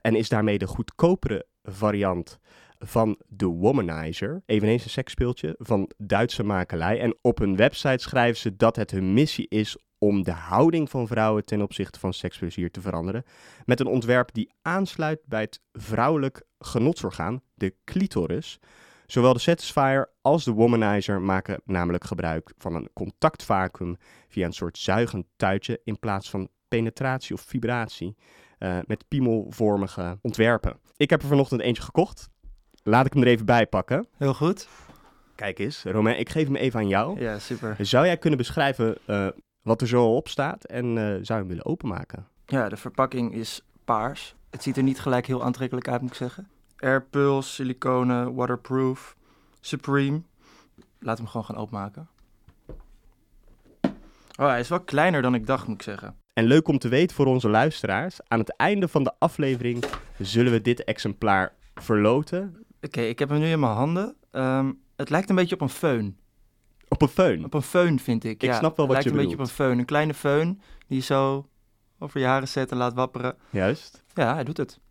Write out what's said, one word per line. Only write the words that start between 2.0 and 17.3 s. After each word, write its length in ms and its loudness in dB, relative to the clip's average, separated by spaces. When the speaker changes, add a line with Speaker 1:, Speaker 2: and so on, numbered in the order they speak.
Speaker 1:
van 400 0
de 180 -2
Womanizer. 1000 0
Eveneens 380 2
een 60 -12
seksspeeltje 680 -4
van 400 -2
Duitse 440 -2
makelij. 580 -2
En 220 -2
op 160 2
hun 180 0
website 460 2
schrijven 380 0
ze 160 -4
dat 200 4
het 140 -4
hun 220 0
missie 360 2
is 280 -2
om 260 4
de 80 -4
houding 580 2
van 160 -4
vrouwen 380 0
ten 180 -2
opzichte 360 -6
van 140 -4
seksplezier 580 -6
te 100 -14
veranderen. 440 -6
Met 160 2
een 60 0
ontwerp 460 2
die 180 -4
aansluit 640 -4
bij 140 -4
het 200 -8
vrouwelijk 720 0
genotsorgaan, 840 -2